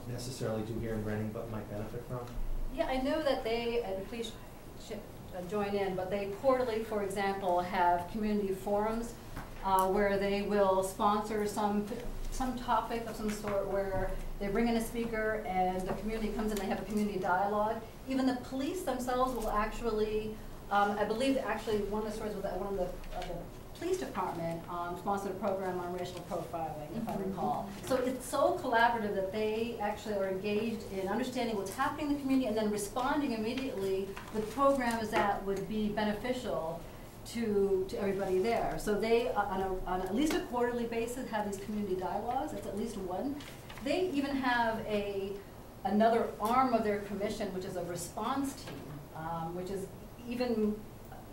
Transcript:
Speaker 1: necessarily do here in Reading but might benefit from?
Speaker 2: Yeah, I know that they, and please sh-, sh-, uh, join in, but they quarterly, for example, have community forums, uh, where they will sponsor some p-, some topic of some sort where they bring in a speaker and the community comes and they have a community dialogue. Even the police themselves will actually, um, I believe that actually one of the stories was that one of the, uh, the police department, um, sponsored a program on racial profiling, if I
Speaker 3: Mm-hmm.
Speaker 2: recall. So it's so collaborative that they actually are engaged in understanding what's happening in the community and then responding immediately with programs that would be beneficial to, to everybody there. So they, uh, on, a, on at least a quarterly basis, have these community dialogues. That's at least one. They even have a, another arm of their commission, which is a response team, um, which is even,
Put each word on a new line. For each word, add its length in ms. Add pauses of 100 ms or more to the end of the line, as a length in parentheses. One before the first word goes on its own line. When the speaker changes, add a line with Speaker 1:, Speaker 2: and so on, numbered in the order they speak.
Speaker 1:
necessarily 540
do 160
here 160
in 100
Reading 260
but 200
might 200
benefit 380
from? 100 (560)
Speaker 2:
Yeah, 120
I 100
know 240
that 220
they, 400
and 260
please 220 (500)
sh-, 80
sh-, 480
uh, 120
join 260
in, 200
but 140
they 160 (160)
quarterly, 420
for 200
example, 580
have 500
community 420
forums, 600 (500)
uh, 240
where 300
they 240
will 420
sponsor 640
some 360
p-, 120 (420)
some 220
topic 480
of 80
some 160
sort 360
where 440 (280)
they 80
bring 200
in 100
a 60
speaker 640
and 340
the 140
community 340
comes 220
and 100
they 60
have 120
a 60
community 340
dialogue. 640 (260)
Even 200
the 160
police 400
themselves 520
will 140
actually, 880 (340)
um, 300
I 40
believe 320
that 120
actually 320
one 240
of 60
the 60
stories 200
was 80
that 160
one 140
of 40
the, 400
uh, 40
the 580
police 180
department, 720
um, 280
sponsored 340
a 40
program 440
on 180
racial 220 (100)
profiling, 640
if 140
I 40
Speaker 3:
Mm-hmm. 180
Speaker 2:
recall. 380 (180)
So 80
it's 300
so 380
collaborative 520
that 160
they 500
actually 340
are 140
engaged 540 (100)
in 140
understanding 500
what's 160
happening 340
in 80
the 60
community 260
and 80
then 140
responding 640
immediately 720 (280)
with 180
programs 560
that 360
would 220
be 220
beneficial 880 (480)
to, 640
to 100
everybody 400
there. 400
So 160
they, 340
uh, 120
on, 200
a, 280
on 120
at 140
least 180
a 60 (120)
quarterly 340
basis, 440
have 220
these 120
community 320
dialogues. 580
That's 140
at 100
least 200
one. 380 (480)
They 280
even 240
have 520
a, 460 (500)
another 460 (100)
arm 340
of 120
their 160
commission, 520
which 120
is 100
a 80
response 680
team, 280 (360)
um, 380
which 140
is 160 (420)
even, 460 (600)